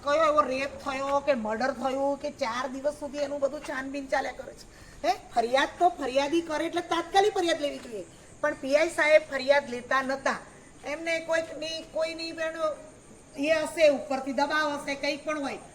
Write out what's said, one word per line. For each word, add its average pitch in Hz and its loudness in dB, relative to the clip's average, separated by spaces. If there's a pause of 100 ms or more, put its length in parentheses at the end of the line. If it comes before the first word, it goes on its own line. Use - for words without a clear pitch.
કયો 294 4
એવો 302 4
રેપ 269 -2
થયો 277 0
કે 277 2
મર્ડર 226 0
થયું 269 0
કે 294 -6
ચાર 254 -4
દિવસ 269 -2
સુધી 285 -8
એનું 285 -4
બધું 277 0
છાનબીન 269 -6
ચાલ્યા 269 0
કરે - -12
છે? - -20 (360)
હે, 220 2 (200)
ફરિયાદ 247 4 (120)
તો 349 8
ફરિયાદી 285 0
કરે 311 -2
એટલે 339 -2
તાત્કાલિક 359 4
ફરિયાદ 339 0
લેવી 285 -2
જોઈએ, 226 -10 (360)
પણ - 0
પી 277 -2
આઈ 330 4
સાહેબ 311 6 (100)
ફરિયાદ 269 2
લેતા 247 -2
નતા. 262 -2 (480)
એમને 330 -2
કોઈકની, 320 -4 (120)
કોઈની 330 -4
પણ 320 -6 (840)
એ 294 2
હશે, 311 4
ઉપરથી 269 -2
દબાવ 294 0
હશે, 277 -6
કંઈક 285 -4
પણ 311 -4
હોય 247 -6 (180)